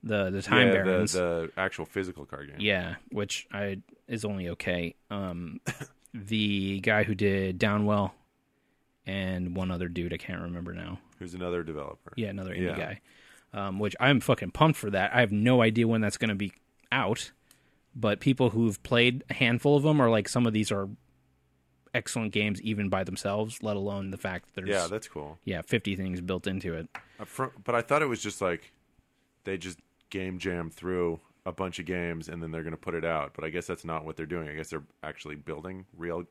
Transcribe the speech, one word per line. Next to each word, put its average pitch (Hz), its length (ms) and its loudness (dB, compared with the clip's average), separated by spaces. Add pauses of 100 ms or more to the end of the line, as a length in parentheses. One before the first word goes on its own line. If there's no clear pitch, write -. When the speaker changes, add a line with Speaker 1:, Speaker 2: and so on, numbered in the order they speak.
Speaker 1:
The, 101 280 0
the 98 120 -2
Time 123 260 6
Speaker 2:
Yeah, 98 100 6
the, 95 60 2
Speaker 1:
Barons. 90 280 2
Speaker 2:
the 85 460 0
actual 95 260 -2
physical 90 400 -6
card 71 240 -12
game. 71 120 -16
Speaker 1:
Yeah, 92 340 0 (160)
which - 420 -6
I, 101 300 -4 (260)
is 110 160 -6
only 98 260 -4
okay. 87 440 -2 (160)
Um, 90 500 -6 (280)
<coughs> - 260 -20
the 101 680 0
guy 107 220 4
who 104 120 0
did 95 440 2
Downwell 104 540 2 (920)
and 92 500 -2
one 92 140 -2
other 90 180 -4
dude, 87 240 -4
I 85 40 -4
can't 87 260 -6
remember 87 300 -8
now. 87 260 -8 (200)
Speaker 2:
Who's 90 160 -12
another 90 280 -2
developer. 73 540 -8
Speaker 1:
Yeah, 113 120 -2
another 95 260 -6
indie 90 140 0
Speaker 2:
Yeah. 76 80 -2
Speaker 1:
guy, 82 240 -6 (520)
um, 98 260 -6
which 104 220 0
I'm 131 200 6
fucking 104 320 2
pumped 156 260 4
for 104 120 -4
that. 98 240 2
I 123 60 6
have 107 120 4
no 120 300 6
idea 113 260 6
when 113 120 4
that's 104 160 0
gonna 110 180 0
be 98 180 -4 (400)
out, - 400 0 (640)
but 107 260 2
people 127 300 4
who've 113 320 2
played 120 480 4
a - 40 -4
handful 127 420 6
of 139 60 6
them 151 180 6
are 120 100 8
like, 110 180 4
"Some 123 180 4
of 113 60 2
these 107 200 2
are 98 160 -2 (1040)
excellent 110 400 -2
games 104 300 0
even 104 260 -2
by 95 160 0
themselves, 104 580 -4
let 107 140 -2
alone 98 340 -4
the 98 80 -8
fact 92 360 -8
that 95 100 -8
there's 98 40 -6
Speaker 2:
Yeah, 98 180 0
that's 104 220 -6
cool. 76 360 -12
Speaker 1:
yeah, 90 180 -4
fifty 101 340 -2
things 92 240 -4
built 90 260 -4
into 92 280 -4
it." 82 140 -8 (300)
Speaker 2:
Uh, 107 60 -12
fr-, 131 220 -6 (180)
but 120 100 -2
I 117 80 2
thought 147 200 2
it 151 40 2
was 117 160 -2
just, 104 180 -6
like, 87 320 -2 (720)
they 98 140 -4
just 87 200 -10 (320)
game 92 280 -6
jam 87 320 -2
through 87 500 -2 (260)
a 92 60 -4
bunch 92 260 -4
of 87 80 -8
games 85 420 -4
and 85 140 -8
then 80 80 -8
they're 80 120 -6
gonna 80 140 -8
put 85 180 -8
it 80 100 -2
out. 78 300 -2
But 76 100 -8
I 80 60 -4
guess 85 160 -4
that's - 180 -8
not 80 200 -4
what 78 120 -8
they're 80 100 -8
doing. 80 220 -4
I 73 60 -10
guess 78 160 -10
they're 76 140 -8 (180)
actually 76 340 -12
building 80 500 -12 (100)
real 85 340 -6